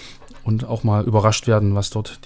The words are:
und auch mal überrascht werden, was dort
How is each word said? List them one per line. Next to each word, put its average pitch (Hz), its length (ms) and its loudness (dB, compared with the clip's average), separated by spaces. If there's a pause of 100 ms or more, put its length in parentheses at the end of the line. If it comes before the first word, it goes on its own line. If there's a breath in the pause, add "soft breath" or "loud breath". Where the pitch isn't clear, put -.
(440 loud breath)
und 110 200 0
auch 117 200 -6
mal 104 200 2
überrascht 107 440 2
werden, 104 260 4
was 101 160 -2
dort - 360 -8